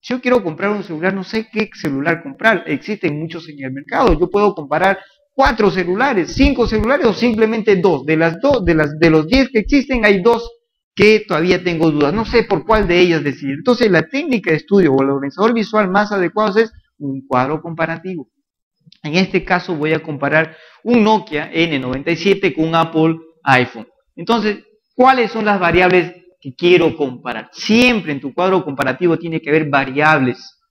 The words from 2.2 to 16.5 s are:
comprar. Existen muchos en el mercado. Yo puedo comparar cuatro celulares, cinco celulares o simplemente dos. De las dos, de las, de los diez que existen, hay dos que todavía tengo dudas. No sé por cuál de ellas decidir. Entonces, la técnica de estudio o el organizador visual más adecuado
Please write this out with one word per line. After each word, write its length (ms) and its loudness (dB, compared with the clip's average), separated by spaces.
comprar. 440 -2
Existen 520 -6
muchos 300 -12
en 160 -16
el 80 -8
mercado. 480 0
Yo 80 0
puedo 260 0
comparar 440 -2
cuatro 360 2
celulares, 640 -2
cinco 320 2
celulares 400 0
o 80 2
simplemente 640 0
dos. 280 0
De 140 0
las 200 0
dos, 280 0
de 80 2
las, 240 -2
de 100 4
los 180 4
diez 220 2
que 120 0
existen, 440 0
hay 160 4
dos 300 0
que 320 4
todavía 380 0
tengo 260 0
dudas. 220 0
No 140 -4
sé 180 2
por 220 -4
cuál 200 2
de 140 2
ellas 240 2
decidir. 300 -4
Entonces, 360 2
la 120 4
técnica 480 -4
de 80 2
estudio 340 2
o 100 2
el 60 0
organizador 460 -2
visual 340 0
más 240 0
adecuado 460 -2